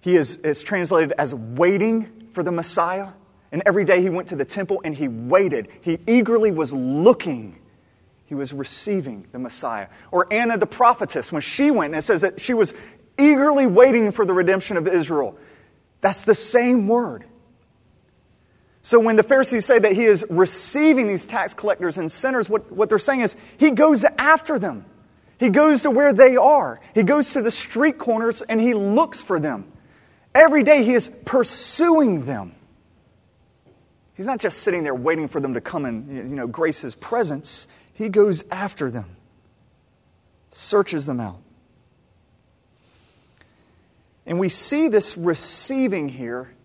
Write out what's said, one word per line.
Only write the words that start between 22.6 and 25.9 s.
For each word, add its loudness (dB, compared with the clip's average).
what -2
they're 2
saying -2
is -2
he 4
goes 4
after 2
them. -8
He 2
goes 4
to 0